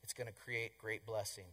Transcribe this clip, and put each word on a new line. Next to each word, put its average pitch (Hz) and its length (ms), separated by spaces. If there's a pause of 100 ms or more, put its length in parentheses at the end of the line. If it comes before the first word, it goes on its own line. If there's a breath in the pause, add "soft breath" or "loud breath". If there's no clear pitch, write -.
it's - 100
gonna 117 200
create 113 440
great 110 300
blessing 104 460